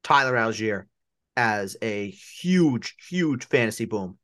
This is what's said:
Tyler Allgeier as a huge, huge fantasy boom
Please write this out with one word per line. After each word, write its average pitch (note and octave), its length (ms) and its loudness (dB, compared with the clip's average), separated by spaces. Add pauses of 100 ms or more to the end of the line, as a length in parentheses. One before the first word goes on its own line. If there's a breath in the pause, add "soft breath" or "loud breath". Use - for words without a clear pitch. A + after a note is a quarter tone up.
Tyler C3+ 320 4
Allgeier G#2+ 500 0 (520)
as G#2 460 0
a G#2 280 -4
huge, E3+ 840 0 (120)
huge D#3 380 -4
fantasy A#2 380 0
boom G2 400 -8